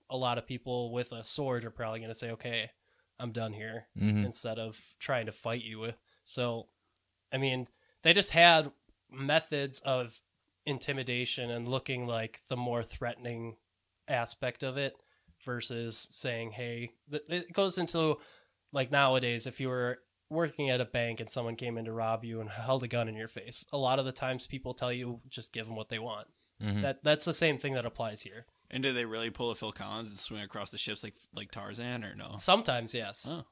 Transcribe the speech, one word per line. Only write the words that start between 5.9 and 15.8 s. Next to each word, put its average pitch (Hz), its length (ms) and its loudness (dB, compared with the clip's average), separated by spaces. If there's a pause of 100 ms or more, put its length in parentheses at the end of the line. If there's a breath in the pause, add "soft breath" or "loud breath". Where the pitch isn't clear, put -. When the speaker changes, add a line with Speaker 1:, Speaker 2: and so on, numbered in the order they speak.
Speaker 1:
So, 117 460 -2 (640)
I 131 40 0
mean, 131 300 2 (360 soft breath)
they 170 100 10
just 196 180 4
had 165 400 10 (400)
methods 139 680 0
of 127 400 0 (440)
intimidation 127 840 -2
and 120 160 -4
looking 127 400 -2
like 113 400 -4
the 131 100 -2
more 120 260 0
threatening 117 760 -6 (500)
aspect 123 560 -2
of 131 140 -4
it 139 180 -2 (480 soft breath)
versus 117 680 0